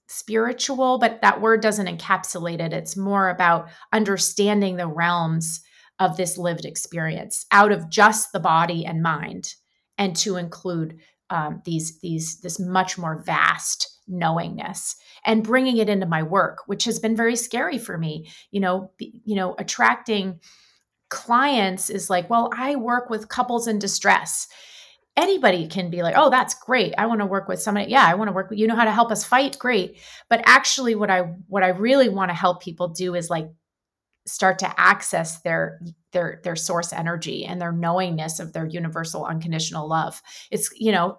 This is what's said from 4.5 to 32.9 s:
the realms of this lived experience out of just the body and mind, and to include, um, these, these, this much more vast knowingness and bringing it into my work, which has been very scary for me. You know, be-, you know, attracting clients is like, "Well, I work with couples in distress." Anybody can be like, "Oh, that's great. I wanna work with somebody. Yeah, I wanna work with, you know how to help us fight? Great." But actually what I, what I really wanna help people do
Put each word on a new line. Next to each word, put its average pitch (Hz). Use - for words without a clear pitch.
the 175
realms 165
of 180
this 180
lived 170
experience -
out 208
of 165
just 214
the 190
body 165
and 165
mind, -
and 185
to 190
include, 170
um, 160
these, 160
these, 160
this 170
much 185
more 160
vast -
knowingness 170
and 220
bringing 254
it 214
into 196
my 165
work, 170
which 196
has 226
been 220
very 233
scary 262
for 185
me. 160
You 202
know, 190
be-, -
you 214
know, 185
attracting 208
clients 233
is 196
like, 180
"Well, 233
I 269
work 240
with 214
couples 240
in 214
distress." 196
Anybody 262
can 180
be 175
like, 170
"Oh, 285
that's 247
great. 226
I 208
wanna 214
work 190
with 185
somebody. 208
Yeah, 247
I 170
wanna 208
work 190
with, 208
you 214
know 226
how 233
to 220
help 233
us -
fight? 269
Great." 226
But 233
actually 254
what 202
I, 185
what 196
I 185
really 233
wanna 190
help 175
people 180
do 180